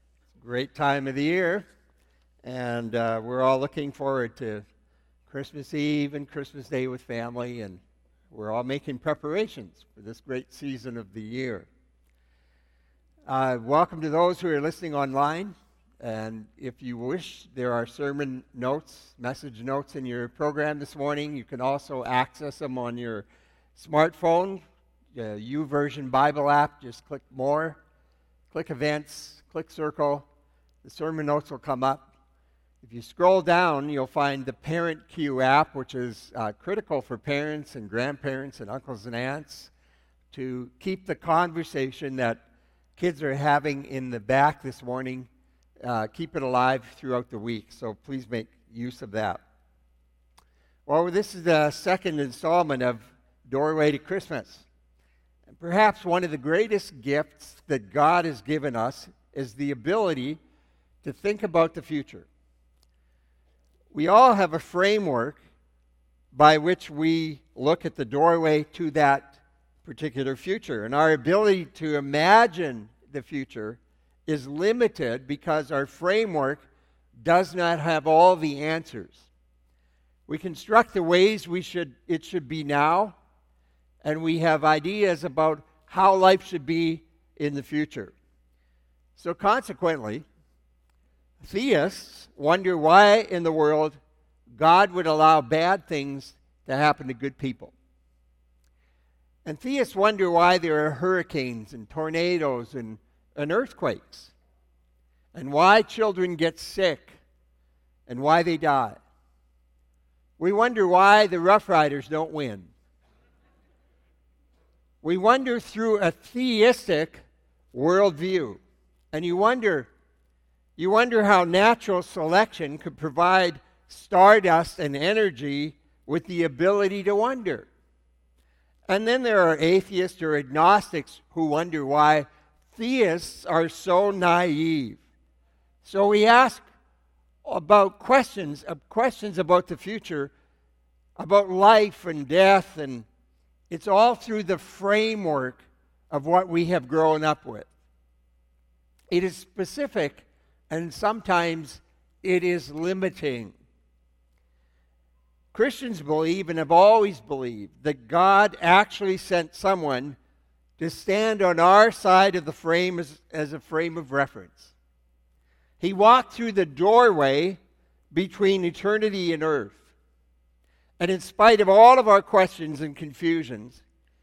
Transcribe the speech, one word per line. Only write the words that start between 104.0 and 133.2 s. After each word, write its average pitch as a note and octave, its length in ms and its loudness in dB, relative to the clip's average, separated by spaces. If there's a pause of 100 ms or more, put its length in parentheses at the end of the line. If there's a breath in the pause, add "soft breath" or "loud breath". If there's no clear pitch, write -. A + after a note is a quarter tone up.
and B2+ 160 -12
why F#3 320 6
children F#3 540 -4
get D#3+ 220 -4
sick, - 540 -6 (960)
and B2 140 -10
why D#3 220 4
they E3 140 -2
die. C3+ 400 -2 (1400)
We F3 140 0
wonder A3 340 2
why G3 400 6
the F3 140 -4
Rough G3 280 4
Riders C#3+ 400 2
don't D#3 240 -4
win. A2+ 320 -8 (2500)
We E3+ 140 -2
wonder A#3+ 420 2
through G#3+ 400 -2
a F3 120 2
theistic A#3 1080 0 (540)
worldview. E3+ 840 0 (540)
And D#3 120 -6
you F3 120 -2
wonder, G#3 520 0 (880)
you F3 140 -2
wonder A3+ 340 2
how F#3+ 200 6
natural F#3+ 580 2
selection E3 760 -2
could D3+ 180 -14
provide E3+ 640 0 (280)
stardust F#3 920 4
and D3 160 -4
energy D3+ 800 -2 (320)
with D#3+ 200 -6
the E3+ 180 -2
ability F#3+ 600 0
to G3+ 120 0
wonder. A3 500 -4 (1200)
And G3+ 180 0
then B3+ 160 0
there G#3+ 200 4
are D#3+ 160 4
atheists F3+ 640 0
or D#3 140 -2
agnostics D#3 840 0 (100)
who D#3+ 160 -2
wonder D3+ 400 -2
why D3+ 400 4 (500 soft breath)
theists A3+ 720 -2